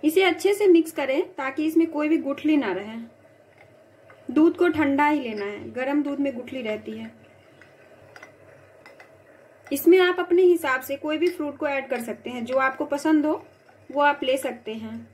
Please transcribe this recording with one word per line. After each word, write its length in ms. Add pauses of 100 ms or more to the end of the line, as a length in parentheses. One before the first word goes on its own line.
इसे 220
अच्छे 300
से 120
mix 260
करें 420
ताकि 320
इसमें 220
कोई 200
भी 100
गुठली 380
ना 160
रहे। 240 (1400)
दूध 240
को 120
ठंडा 380
ही 140
लेना 240
है, 260
गर्म 320
दूध 180
में 140
गुठली 280
रहती 300
है। 200 (2500)
इसमें 320
आप 220
अपने 240
हिसाब 360
से 160
कोई 220
भी 100
fruit 280
को 120
ऐड 220
कर 120
सकते 280
हैं, 140
जो 140
आपको 280
पसंद 400
हो 160 (480)
वो 120
आप 200
ले 160
सकते 360
हैं। 400